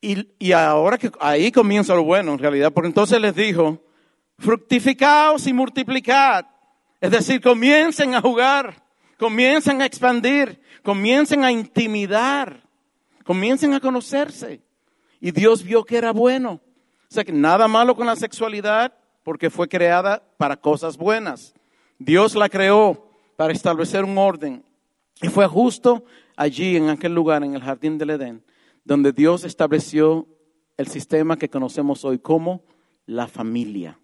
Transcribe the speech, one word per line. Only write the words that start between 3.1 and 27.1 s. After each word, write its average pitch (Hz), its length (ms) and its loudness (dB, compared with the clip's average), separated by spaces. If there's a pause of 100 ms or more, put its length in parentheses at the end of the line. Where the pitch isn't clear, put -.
les 208 140 0
dijo, 165 480 0 (560)
"Fructificaos 269 1080 2
y 269 60 -2
multiplicad". 254 960 0 (540)
Es 180 100 -2
decir, 233 300 0
comiencen 277 720 2
a 240 60 2
jugar, 254 640 0 (360)
comiencen 262 640 0
a 262 40 0
expandir, 247 760 0 (220)
comiencen 262 600 0
a 254 80 2
intimidar, 220 1080 -4 (640)
comiencen 254 500 0
a 277 60 -2
conocerse. 262 840 -6 (580)
Y 175 100 -6
Dios 208 320 4
vio 220 220 0
que 233 120 -4
era 233 160 0
bueno. 240 500 0
O - 520 -20
sea 208 100 -2
que 190 80 -10
nada 165 360 4
malo 240 260 4
con 240 120 -4
la 226 100 -2
sexualidad, 220 800 -4 (280)
porque 160 280 -6
fue 170 180 -4
creada 180 540 0 (140)
para 139 200 -2
cosas 151 400 -4
buenas. 185 580 -6 (440)
Dios 185 360 2
la 208 140 2
creó 196 640 2 (260)
para 156 160 0
establecer 165 520 -2
un 196 140 -4
orden. 156 460 -2 (580)
Y 170 60 -2
fue 190 180 2
justo 233 580 0 (320)
allí, 151 400 -2
en 156 140 0
aquel 170 240 -4